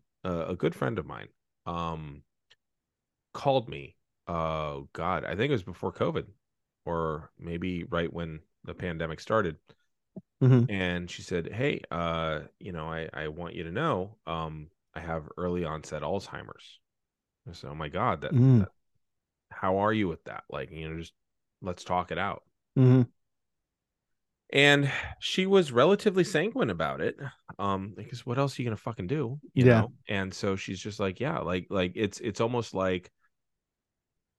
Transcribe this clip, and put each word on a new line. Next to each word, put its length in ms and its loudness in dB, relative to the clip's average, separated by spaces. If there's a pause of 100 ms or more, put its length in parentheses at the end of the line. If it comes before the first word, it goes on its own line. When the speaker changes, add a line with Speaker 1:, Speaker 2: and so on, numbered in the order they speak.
(240)
Speaker 1:
uh, 240 -2
a 80 -4
good 180 0
friend 240 -2
of 80 -6
mine, 220 -12 (360)
um, 580 -6 (1120)
called 380 0
me. 260 -12 (300)
Uh, 540 -2 (120)
God, 320 -2
I 100 -6
think 160 0
it 40 2
was 80 -2
before 320 -6
covid, 320 -2 (580)
or 540 -4
maybe 460 -6
right 280 -2
when 280 -8 (240)
the 100 -10
pandemic 460 -6
started. 360 0 (840)
Speaker 2:
Mm-hmm. 280 8
Speaker 1:
And 400 -2
she 120 -12
said, 300 -4
"Hey, 280 -2 (100)
uh, 500 -2 (180)
you 140 -12
know, 200 -8
I, 220 -6
I 140 -6
want 260 -10
you 100 -8
to 60 -10
know, 460 -2 (100)
um, 420 -6 (260)
I 60 -10
have 360 -6
early 280 -2
onset 380 -6
Alzheimer's." 800 -8 (680)
I 40 -14
said, 180 -14
"Oh 40 -10
my 140 -6
God, 340 0
that, 100 -4
Speaker 2:
Mm. 280 8
Speaker 1:
that, 120 0 (800)
how 280 0
are 140 2
you 160 2
with 160 -6
that? 260 -12
Like, 200 -8
you 180 -10
know, 100 -8
just 160 -12 (480)
let's 220 -8
talk 260 -2
it 80 -4
out." 260 -4 (340)
Speaker 2:
Mm-hmm. 240 8 (1500)
Speaker 1:
And 400 6 (280)
she 260 0
was 240 6
relatively 540 6
sanguine 460 0
about 300 -2
it, 160 -2 (440)
um, 360 -2
because 300 -14
what 100 -4
else 220 0
are 40 -4
you 60 -2
gonna 80 -2
fucking 300 -8
do, 320 -2 (160)
you 100 6
Speaker 2:
Yeah. 180 10
Speaker 1:
know? 100 -2 (160)
And 260 -2
so 220 -2
she's 240 -8
just 180 -8
like, 220 -2
"Yeah, 180 -2
like, 320 -2
like, 240 2
it's, 240 -2
it's 220 -4
almost 340 -2
like, 380 0 (1300)